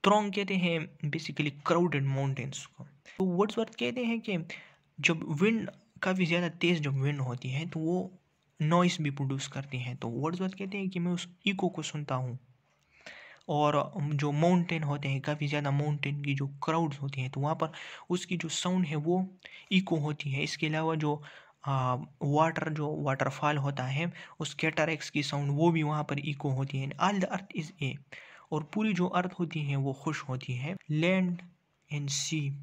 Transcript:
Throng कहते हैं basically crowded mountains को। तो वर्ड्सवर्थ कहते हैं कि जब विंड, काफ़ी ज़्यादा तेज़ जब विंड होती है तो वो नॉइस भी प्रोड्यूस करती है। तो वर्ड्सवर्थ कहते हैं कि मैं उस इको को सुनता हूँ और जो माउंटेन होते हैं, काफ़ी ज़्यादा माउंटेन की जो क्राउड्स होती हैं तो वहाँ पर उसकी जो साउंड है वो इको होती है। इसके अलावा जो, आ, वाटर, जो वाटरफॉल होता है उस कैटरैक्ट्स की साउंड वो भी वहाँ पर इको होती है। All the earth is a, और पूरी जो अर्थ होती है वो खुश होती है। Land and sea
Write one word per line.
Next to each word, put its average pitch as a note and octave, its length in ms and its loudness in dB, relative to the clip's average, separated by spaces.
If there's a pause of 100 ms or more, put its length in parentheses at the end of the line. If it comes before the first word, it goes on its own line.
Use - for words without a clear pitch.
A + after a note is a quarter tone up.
Throng G3+ 300 6
कहते G3 300 -2
हैं D#3+ 460 -2
basically D3 420 -4 (160)
crowded D3+ 480 4
mountains C3+ 500 -2
को। - 200 -18 (320)
तो F#3+ 60 2
वर्ड्सवर्थ G3+ 560 0
कहते A#3+ 240 -2
हैं A#3 160 0
कि G3 180 -2 (600)
जब D#3+ 260 0 (160)
विंड, A3 300 2 (320)
काफ़ी F#3 240 2
ज़्यादा E3+ 220 2 (160)
तेज़ E3+ 180 4
जब C3+ 200 0
विंड C#3+ 180 0
होती B2+ 300 -4
है D3 200 -4
तो D#3+ 100 -4
वो F3+ 300 0 (500)
नॉइस F3 400 4
भी D3 100 2
प्रोड्यूस C#3 420 -2
करती C3+ 260 -6
है। B2 180 -6
तो B2 120 -6
वर्ड्सवर्थ E3+ 500 -2
कहते G3 200 -6
हैं G3 100 -2
कि F#3 100 -4
मैं F3 140 0
उस F3 160 -4 (180)
इको F#3+ 220 2
को E3 140 -4
सुनता D3 320 -4
हूँ B2+ 240 -2 (1080)
और D3 440 4 (220)
जो D3 180 2
माउंटेन E3+ 500 4
होते C#3+ 260 -2
हैं, C3+ 120 0
काफ़ी D3+ 260 -2
ज़्यादा C#3+ 240 0
माउंटेन C#3+ 540 0
की C#3+ 100 0
जो C#3 120 -2 (180)
क्राउड्स D#3+ 360 2
होती C#3 200 -4
हैं C3 100 -4
तो C#3 100 -4
वहाँ D3 140 2
पर D#3+ 180 -2 (380)
उसकी F3+ 260 -2
जो E3 120 -4
साउंड F3+ 380 0
है D3+ 100 -2
वो D#3+ 200 2 (560)
इको F#3 280 4
होती D3 300 -2
है। C#3 140 -2
इसके D3+ 220 -2
अलावा D#3+ 280 0
जो, D3+ 280 0 (420)
आ, C3 300 2 (280)
वाटर, D#3 500 2
जो D3+ 180 -2 (140)
वाटरफॉल C#3+ 520 2
होता C#3 280 0
है C#3+ 260 -2 (300)
उस D#3 200 -6
कैटरैक्ट्स D#3+ 500 0
की D3 120 0
साउंड C#3+ 340 0
वो E3 160 6
भी D#3+ 100 4
वहाँ D3+ 280 0
पर C#3+ 80 0
इको C#3+ 320 -4
होती C3+ 280 -2
है। C3+ 120 -4
All F#3+ 340 0
the - 140 -4
earth - 220 -10
is D3+ 120 -8 (100)
a, B2+ 100 -2 (600)
और D#3 100 -2 (120)
पूरी G#3+ 200 2
जो F3 120 2 (140)
अर्थ F#3 180 -2
होती D#3+ 260 -2
है C#3+ 120 0
वो C3+ 160 0 (100)
खुश D#3 260 -2
होती B2+ 260 -4
है। C#3 200 -6 (180)
Land F3 500 2 (480)
and C#3+ 280 -4
sea D#3 260 -2 (180)